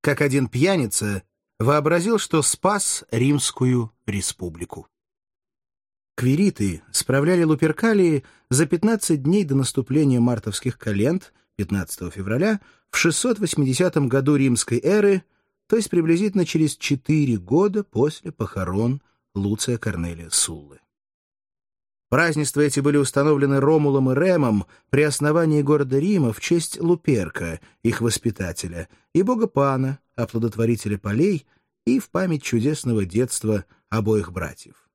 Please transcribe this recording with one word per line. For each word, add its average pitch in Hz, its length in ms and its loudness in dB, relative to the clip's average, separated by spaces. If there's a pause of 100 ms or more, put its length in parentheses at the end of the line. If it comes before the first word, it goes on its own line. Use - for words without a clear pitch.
Как 143 200 -2
один 135 280 0
пьяница 123 720 -2 (380)
вообразил, 156 580 2
что 160 240 0
спас - 720 -2
Римскую 127 800 0 (120)
республику. 85 840 -8 (1300)
Квириты 123 760 0
справляли 160 540 0
Луперкалии 160 800 2 (260)
за 147 160 2
пятнадцать 180 560 0
дней 180 220 2
до 139 100 -4
наступления 135 640 2
мартовских 117 580 -2
календ, 117 560 -2 (220)
пятнадцатого 92 560 -6
февраля, 131 500 -2 (300)
в - 60 -6
шестьсот 214 420 0
восьмидесятом 147 720 0
году 135 260 2
римской 123 480 0
эры, 202 400 2 (460)
то 220 80 2
есть 226 120 -2
приблизительно 175 560 2
через 156 320 0
четыре 143 600 0
года 170 480 0
после 151 480 -4
похорон 104 680 -4 (340)
Луция 104 420 -2
Корнелия 85 520 -8
Суллы. 71 500 -6 (1300)
Празднества 147 520 0
эти 147 180 2
были 143 200 2
установлены 139 600 2
Ромулом 139 540 2
и - 20 2
Ремом 139 520 2 (240)
при 139 120 2
основании 151 580 2
города 139 380 0
Рима 156 340 2
в - 80 -8
честь - 400 -2
Луперка, 104 760 -2 (240)
их 113 180 0
воспитателя, 92 880 -4 (240)
и 170 100 2
бога 226 260 0
Пана, 135 500 -2 (160)
оплодотворителя 113 840 -2
полей, 143 500 -2 (360)
и 254 140 2
в - 120 -8
память 175 340 -2
чудесного 117 600 -2
детства 107 600 -2 (240)
обоих 107 420 0
братьев. - 640 -12